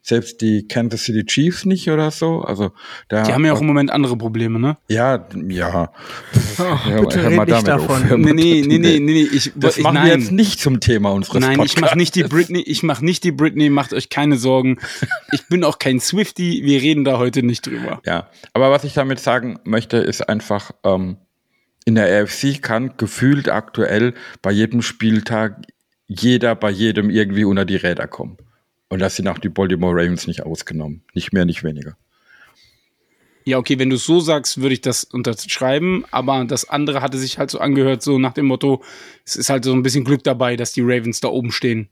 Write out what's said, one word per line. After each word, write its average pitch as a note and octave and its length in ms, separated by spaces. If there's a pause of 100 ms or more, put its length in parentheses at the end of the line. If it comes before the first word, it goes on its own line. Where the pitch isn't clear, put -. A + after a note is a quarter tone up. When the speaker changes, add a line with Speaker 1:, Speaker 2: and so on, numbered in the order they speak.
Speaker 1:
selbst - 380
die G#2+ 300
Kansas A#2 340
City A2 220
Chiefs E3 400
nicht F#3+ 240
oder D#3 220
so, E3 280
also G2 320 (380)
da G#2+ 140
Speaker 2:
Die A2 100
haben C3+ 100
ja D#3 80
auch D3 80
im D3+ 80
Moment C#3+ 240
andere C3 240
Probleme, A2+ 420
ne? C#3 200 (100)
Speaker 1:
Ja, A2+ 400 (220)
ja. F2 420 (680)
Speaker 3:
Ach, - 260
Speaker 1:
Hör, G#2+ 160
Speaker 3:
bitte - 200
Speaker 1:
hör - 80
Speaker 3:
red E3 60
Speaker 1:
mal - 100
Speaker 3:
nicht A#2 220
Speaker 1:
damit - 40
auf. D3 160
Speaker 3:
davon. C3 200
Speaker 1:
Hör B2 100
Speaker 2:
Nee, D#3+ 60
Speaker 1:
mal D#3 100
Speaker 2:
nee, D#3+ 280
Speaker 1:
damit C#3 60
Speaker 2:
nee, D3+ 100
nee, E3+ 160
Speaker 1:
auf. D3+ 80
Speaker 2:
nee, D3+ 120
nee, D#3 200
ich, C3+ 220
Speaker 1:
Das D3+ 220
Speaker 2:
ich, E3 60
Speaker 1:
machen D#3 120
wir C#3+ 80
Speaker 2:
nein. E3 180
Speaker 1:
jetzt A2 100
nicht G3+ 300
zum C3 180
Thema G#2 320
unseres G2 300
Speaker 2:
Nein, C3+ 200
ich - 160
mach E3 180
nicht E3+ 200
die F3+ 60
Speaker 1:
Podcasts. D#3 260
Speaker 2:
Britney, F3 140
ich - 220
mach C#3+ 180
nicht E3 240
die E3+ 80
Britney, D3 360
macht C#3+ 220
euch - 180
keine C#3+ 280
Sorgen. C3 460
Speaker 1:
<laughs> - 40 (460)
Speaker 2:
Ich - 160
bin F3 160
auch D3 120
kein C3 220
Swiftie, F3+ 640
wir C#3 180
reden D3+ 220
da C3 140
heute B2 260
nicht A#2+ 240
drüber. A#2 380
Speaker 1:
Ja, E2+ 240 (240)
aber C3 180
was C#3+ 140
ich C#3 80
damit C3+ 260
sagen A#2+ 460
möchte, A2 320
ist - 320
einfach, G#2 420 (140)
ähm, F#2+ 320 (640)
in A2+ 120
der A2 100
A G2 160
F G#2 120
C C#3 200
kann B2+ 420
gefühlt C3+ 540
aktuell A2 640 (280)
bei G2 120
jedem A2 280
Spieltag A2 840 (420)
jeder A2+ 480
bei G#2 140
jedem G#2 400
irgendwie G#2 340
unter G2 220
die F#2+ 100
Räder F2 320
kommen. - 300 (520)
Und F#2+ 100
das F#2+ 180
sind F#2+ 100
auch F#2 100
die G2+ 120
Baltimore F2+ 440
Ravens F2 340
nicht F2+ 160
ausgenommen. D#2+ 600 (100)
Nicht - 200
mehr, F#2+ 100
nicht F2 220
weniger. D2+ 320 (1500)
Speaker 2:
Ja, C3 140
okay, C3 220
wenn C3 100
du C3 80
es - 80
so E3+ 160
sagst, D3+ 400
würde C3+ 100
ich B2+ 80
das - 240
unterschreiben, C3 1080
aber C3+ 340
das B2+ 240
andere D3 320
hatte C3+ 160
sich C3 200
halt C#3 140
so - 80
angehört, C3+ 420
so C#3+ 160
nach C3 140
dem D3 140
Motto, C3 360 (440)
es - 100
ist A#2+ 140
halt C3+ 160
so C3 80
ein B2+ 100
bisschen B2+ 220
Glück C3+ 180
dabei, B2 320
dass A#2+ 160
die B2+ 100
Ravens A#2+ 380
da C3+ 80
oben A#2+ 240
stehen. A2+ 400